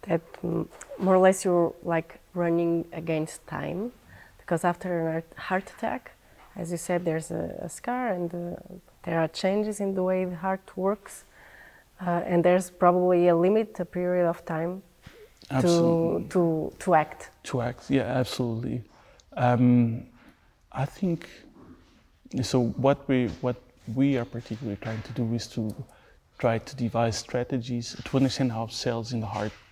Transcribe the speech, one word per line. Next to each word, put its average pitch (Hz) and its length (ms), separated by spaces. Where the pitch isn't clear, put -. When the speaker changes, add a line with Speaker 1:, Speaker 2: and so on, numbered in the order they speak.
Speaker 1:
that, 170 120
mm, - 240
more 185 160
or 185 40
less 190 260
you're, 175 380
like, 165 360
running 170 580
against 160 540
time? 160 460
Because - 260
after 175 240
a 160 40
heart, 165 120
heart - 400
attack, - 360
as 170 140
you 175 80
said, 175 260
there's 160 260
a, 165 300
a - 80
scar 247 400
and, 175 260
uh, 175 220
there 165 160
are 160 80
changes 208 520
in 196 140
the 190 80
way 185 220
the 180 120
heart 190 400
works. 196 480
Uh, 175 260
and 170 180
there's 180 260
probably 180 580
a 170 80
limit, 214 440
a 180 40
period 180 440
of 165 160
time 170 380
to, 135 60
Speaker 2:
Absolutely. 170 760
Speaker 1:
to, 160 480
to - 160
act. - 360
Speaker 2:
To - 160
act, 120 300
yeah, 135 120
absolutely. 120 800
Um, 123 720
I 135 140
think, 170 420
so 123 220
what 139 300
we, 127 180
what 123 160
we 139 220
are 117 80
particularly 113 560
trying 110 220
to - 100
do 113 220
is 113 140
to 110 260
try 117 200
to - 180
devise 117 420
strategies 120 760
to - 120
understand 131 360
how 113 160
cells 117 440
in 117 80
the 107 60
heart 104 260